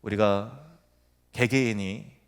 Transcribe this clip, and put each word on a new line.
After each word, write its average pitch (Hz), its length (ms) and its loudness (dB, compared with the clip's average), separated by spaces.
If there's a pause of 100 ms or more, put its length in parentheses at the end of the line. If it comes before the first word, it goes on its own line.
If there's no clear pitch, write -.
우리가 107 640 0 (640)
개개인이 113 760 -2 (160)